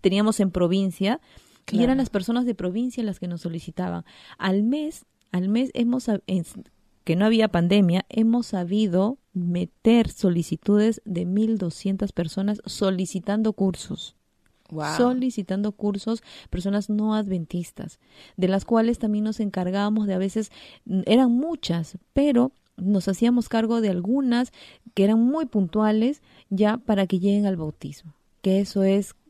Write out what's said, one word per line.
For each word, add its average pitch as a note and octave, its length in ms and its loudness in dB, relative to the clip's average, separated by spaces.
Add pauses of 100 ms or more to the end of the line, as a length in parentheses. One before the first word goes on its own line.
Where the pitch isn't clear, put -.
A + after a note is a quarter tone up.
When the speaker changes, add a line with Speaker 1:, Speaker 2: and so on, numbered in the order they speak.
Speaker 1:
teníamos G#3 400 2
en F#3+ 100 2
provincia, F#3+ 680 0 (500)
y G#3+ 80 -2
eran A#3+ 80 4
Speaker 2:
Claro. C4 160 2
Speaker 1:
las A#3 80 -4
personas A#3 340 -2
de A#3+ 100 -2
provincia A3+ 480 -4
las G3+ 160 -6
que F#3 80 -10
nos F3 140 -8
solicitaban. E3+ 640 -6 (320)
Al F#3+ 260 0
mes, D4 440 -4 (260)
al F3+ 160 -2
mes A#3+ 240 0
hemos A#3+ 360 -2
sab-, G#3 180 -2
en, F#3 180 -2 (600)
que E3 120 0
no F#3+ 80 2
había A3 240 4
pandemia, F3 640 4
hemos A3+ 380 2
sabido G3 680 0 (160)
meter F3+ 760 2
solicitudes G3+ 960 0
de F3+ 180 -4
mil G#3+ 320 0
doscientas F#3+ 560 -4
personas G3 540 -4
solicitando G3 880 -2
cursos. - 600 -4 (560)
Speaker 2:
Guau. D#3 260 -4
Speaker 1:
Solicitando A#3 760 -2
cursos, G#3 500 -4 (280)
personas G3 400 -4
no G#3+ 240 0
adventistas, F3+ 840 -6 (380)
de F3+ 120 2
las G3 180 0
cuales A3+ 320 2
también G#3+ 260 -2
nos G#3+ 160 -4
encargábamos G3+ 680 -2
de F#3+ 80 -2
a F#3 40 0
veces, G3 320 -2 (340)
mm, F#3 220 -2
eran B3 260 4
muchas, A#3+ 640 -2 (160)
pero C4+ 400 4 (240)
nos F#3+ 320 0
hacíamos A#3 400 2
cargo A3+ 320 0
de G#3+ 100 0
algunas A#3+ 640 0 (420)
que G3 100 4
eran G#3+ 160 4
muy C#4 260 2
puntuales G#3+ 760 0 (280)
ya G#3 280 2
para G3 280 0
que F#3 140 0
lleguen G3+ 260 2
al F#3+ 100 -2
bautismo, D3+ 580 -10 (280)
que F#3+ 180 2
eso G3 240 0
es G3 300 2 (140)